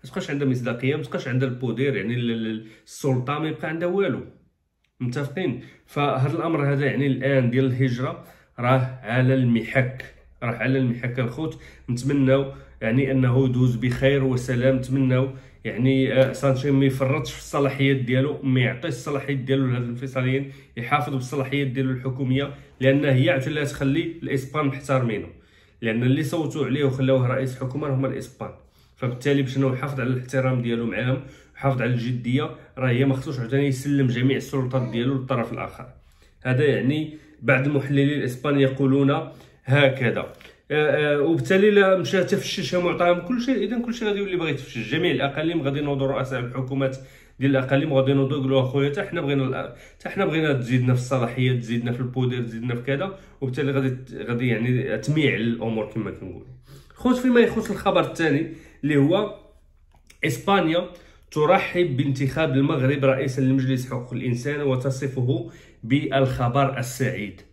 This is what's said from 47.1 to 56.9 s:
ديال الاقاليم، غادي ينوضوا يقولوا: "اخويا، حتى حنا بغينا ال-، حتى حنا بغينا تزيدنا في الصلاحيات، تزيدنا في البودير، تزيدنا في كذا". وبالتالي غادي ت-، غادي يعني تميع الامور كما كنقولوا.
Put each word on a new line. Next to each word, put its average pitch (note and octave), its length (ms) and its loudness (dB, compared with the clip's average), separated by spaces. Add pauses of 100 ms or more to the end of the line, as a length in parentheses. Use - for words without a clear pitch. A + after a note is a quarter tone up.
ديال C#3 100 2
الاقاليم، C#3 420 2
غادي C3+ 180 4
ينوضوا C#3 280 2
يقولوا: C3 220 2
"اخويا، C#3 300 0
حتى C#3 120 -4
حنا E3+ 180 -4
بغينا C#3 240 0
ال-، B2+ 300 -6 (240)
حتى - 100 -12
حنا G3 160 0
بغينا D#3 280 2
تزيدنا B2 420 2
في B2 60 2
الصلاحيات، B2+ 560 0
تزيدنا A#2+ 360 -4
في B2+ 80 -6
البودير، B2 420 -2
تزيدنا A2+ 320 -6
في A#2+ 80 -6
كذا". F3+ 360 -4 (220)
وبالتالي C#3 320 -2
غادي C3 180 0
ت-، - 240 -10 (140)
غادي A#2+ 200 -2
يعني A2 500 0
تميع C#3+ 360 2
الامور A2 600 -2
كما G2+ 160 -4
كنقولوا. - 360 -14 (480)